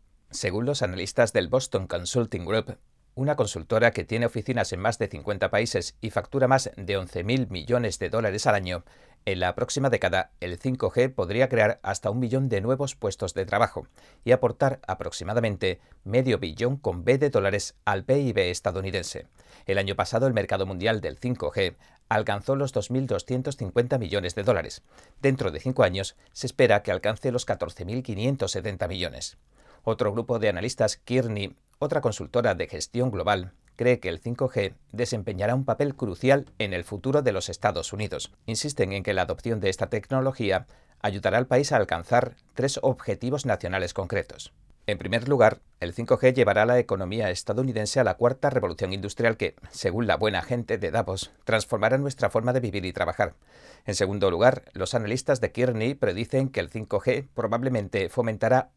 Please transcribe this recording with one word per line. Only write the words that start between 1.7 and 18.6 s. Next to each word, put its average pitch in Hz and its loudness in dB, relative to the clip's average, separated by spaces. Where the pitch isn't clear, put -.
Consulting 92 -2
Group, 110 -2
una 143 0
consultora 113 2
que 98 -4
tiene 113 0
oficinas 113 -2
en 90 -4
más 104 0
de 104 0
cincuenta 95 -2
países 107 0
y 113 -6
factura 127 0
más 131 2
de 98 -2
once 92 -4
mil 123 0
millones 98 -2
de 90 -4
dólares 107 -2
al 110 6
año, 90 -4
en 92 0
la 90 2
próxima 131 0
década 95 0
el 87 -6
cinco - -2
G 131 2
podría 110 0
crear 113 2
hasta 101 -4
un 120 -2
millón 127 0
de 98 0
nuevos 131 -2
puestos - -4
de 95 -4
trabajo 101 0
y 117 2
aportar 127 2
aproximadamente 95 -2
medio 120 2
billón 110 -2
con 90 -4
B 127 4
de 139 2
dólares 98 0
al 98 -2
P 135 4
I 135 0
B 92 2
estadounidense. 95 -4